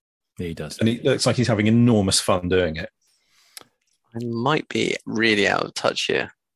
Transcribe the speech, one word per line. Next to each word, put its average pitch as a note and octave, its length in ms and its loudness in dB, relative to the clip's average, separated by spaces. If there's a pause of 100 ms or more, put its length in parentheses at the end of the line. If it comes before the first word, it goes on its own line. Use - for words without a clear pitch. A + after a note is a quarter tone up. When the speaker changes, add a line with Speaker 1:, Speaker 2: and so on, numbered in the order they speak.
(380)
Speaker 1:
Yeah, F2+ 100 -8
he D#2+ 60 -8
does. D2+ 240 -12
Speaker 2:
And A2 100 2
he A#2 120 -2
looks B2+ 260 0
like B2 100 2
he's A#2+ 120 0
having G#2+ 180 2
enormous A2 540 4
fun F2+ 280 0
doing F2+ 280 0
it. E2 120 -8 (1300)
Speaker 3:
I A#2 100 -8
might A#2+ 440 -4
be - 280 -2 (100)
really A2 400 2
out F#2+ 160 2
of - 120 -8
touch - 320 -2
here. C2 260 -2 (240)